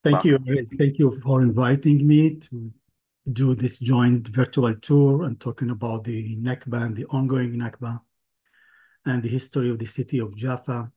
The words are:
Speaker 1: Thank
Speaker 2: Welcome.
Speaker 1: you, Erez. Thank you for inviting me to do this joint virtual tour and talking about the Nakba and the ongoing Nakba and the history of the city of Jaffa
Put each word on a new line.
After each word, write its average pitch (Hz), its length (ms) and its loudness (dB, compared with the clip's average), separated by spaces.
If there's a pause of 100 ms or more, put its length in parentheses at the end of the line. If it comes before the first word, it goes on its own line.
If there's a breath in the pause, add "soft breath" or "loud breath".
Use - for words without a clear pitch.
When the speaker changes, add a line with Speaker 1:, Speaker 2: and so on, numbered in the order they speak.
Speaker 1:
Thank 147 200 4
Speaker 2:
Welcome. 165 60 6
Speaker 1:
you, 139 80 6
Erez. 131 400 -4
Thank 143 220 2
you 135 200 2
for 131 220 2
inviting 135 640 4
me 151 300 6
to 113 360 -14 (600)
do 127 220 2
this 120 240 -4
joint 123 500 2
virtual 120 480 0
tour 143 480 2
and 113 160 -6
talking 120 300 -6
about 113 340 -6
the 110 320 -8
Nakba 120 460 -6
and 113 140 -6
the - 100 -8
ongoing 131 480 -2
Nakba 117 460 -8 (1040 soft breath)
and 123 180 -2
the 117 60 -4
history 127 420 -2
of 113 100 -6
the 113 60 -6
city - 320 -6
of 104 180 -6
Jaffa 123 600 -6